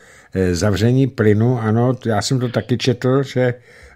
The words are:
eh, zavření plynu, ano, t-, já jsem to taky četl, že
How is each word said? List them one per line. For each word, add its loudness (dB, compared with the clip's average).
eh, 0
zavření 2
plynu, 2
ano, 0
t-, -8
já 0
jsem -2
to -2
taky -2
četl, 0
že -2